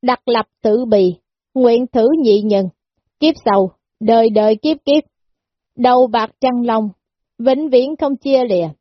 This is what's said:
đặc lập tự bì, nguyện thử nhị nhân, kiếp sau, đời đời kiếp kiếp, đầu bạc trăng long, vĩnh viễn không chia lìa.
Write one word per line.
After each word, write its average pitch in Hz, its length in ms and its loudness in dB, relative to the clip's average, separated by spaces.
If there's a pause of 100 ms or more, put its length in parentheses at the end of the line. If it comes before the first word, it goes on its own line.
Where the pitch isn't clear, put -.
đặc 247 240 -2
lập 233 200 -2 (180)
tự 240 220 0
bì, 196 300 2 (380)
nguyện 247 340 2
thử 226 200 0 (140)
nhị 214 200 2
nhân, 202 240 0 (540)
kiếp 311 160 0 (100)
sau, 196 260 0 (280)
đời 226 300 2
đời 214 260 0
kiếp 302 300 -4
kiếp, 285 180 0 (760)
đầu 247 300 2
bạc 220 240 -4 (100)
trăng 247 240 -2
long, 220 240 -2 (500)
vĩnh 269 300 0
viễn 262 260 0
không 277 200 -4
chia 269 300 -2
lìa. 180 220 -2 (140)